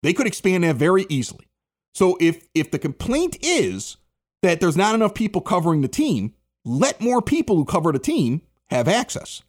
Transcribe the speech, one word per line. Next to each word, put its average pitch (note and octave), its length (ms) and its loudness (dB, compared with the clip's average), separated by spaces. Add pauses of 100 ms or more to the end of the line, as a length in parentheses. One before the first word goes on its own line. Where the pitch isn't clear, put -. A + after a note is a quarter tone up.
They D#3 100 0
could A#3+ 140 0
expand F#3 380 0
that E3 120 2
very F3+ 320 2
easily. C3 400 -6 (460)
So F#3 260 2
if, E3 340 0
if D3+ 160 0
the D3+ 80 -4
complaint C4+ 600 -4
is G#3+ 560 -2 (460)
that F3+ 180 2
there's F3 160 2
not G#3 180 2
enough G#3+ 200 2
people G#3 260 -2
covering E3 400 0
the C3+ 80 0
team, E3 460 -2 (300)
let C4+ 360 0
more A#3+ 220 2
people C#4+ 340 0
who D3+ 80 2
cover E3 280 0
the C#3 60 0
team D#3+ 440 0 (240)
have B2 220 0
access. - 600 -4